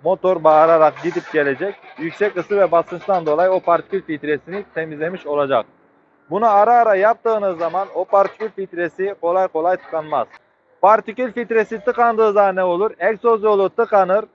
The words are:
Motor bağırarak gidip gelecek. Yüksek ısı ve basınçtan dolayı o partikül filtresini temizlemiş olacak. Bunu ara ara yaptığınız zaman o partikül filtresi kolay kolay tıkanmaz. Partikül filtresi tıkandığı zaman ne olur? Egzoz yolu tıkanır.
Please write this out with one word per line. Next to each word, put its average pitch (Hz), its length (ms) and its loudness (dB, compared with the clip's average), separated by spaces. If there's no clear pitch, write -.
Motor 180 400 0
bağırarak 156 580 4
gidip 170 300 -8
gelecek. 147 420 -2
Yüksek 180 380 -4
ısı 202 220 -4
ve 175 140 2
basınçtan 170 540 -2
dolayı 165 240 2
o 185 100 0
partikül 170 420 -2
filtresini 151 640 -8
temizlemiş 160 520 -8
olacak. 139 400 -2
Bunu 214 200 0
ara 208 220 4
ara 226 220 4
yaptığınız 208 640 0
zaman 175 360 -4
o 180 100 -4
partikül 196 460 0
filtresi 185 720 -8
kolay 180 280 -2
kolay 170 280 -2
tıkanmaz. 156 520 -6
Partikül 220 520 2
filtresi 220 520 -4
tıkandığı 226 480 0
zaman 196 240 2
ne 185 80 0
olur? 185 340 0
Egzoz 214 440 0
yolu 196 280 0
tıkanır. 208 540 0